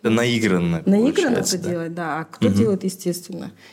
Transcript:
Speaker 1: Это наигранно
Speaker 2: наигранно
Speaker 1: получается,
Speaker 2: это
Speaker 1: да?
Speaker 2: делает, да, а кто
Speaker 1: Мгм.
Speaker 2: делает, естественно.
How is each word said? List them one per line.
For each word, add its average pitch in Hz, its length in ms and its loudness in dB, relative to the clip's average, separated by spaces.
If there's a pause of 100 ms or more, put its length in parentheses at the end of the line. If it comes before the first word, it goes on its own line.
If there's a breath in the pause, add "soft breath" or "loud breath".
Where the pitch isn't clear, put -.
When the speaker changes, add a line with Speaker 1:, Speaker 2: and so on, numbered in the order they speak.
Speaker 1:
Это 113 80 2
наигранно 104 760 2
Speaker 2:
наигранно 240 500 2
Speaker 1:
получается, 190 200 -2
Speaker 2:
это 175 80 -6
Speaker 1:
да? 180 60 -4
Speaker 2:
делает, 165 240 -6
да, 160 260 -6
а 160 40 -8
кто - 240 -2
Speaker 1:
Мгм. 196 80 2
Speaker 2:
делает, 202 280 2
естественно. 175 680 -6 (220 loud breath)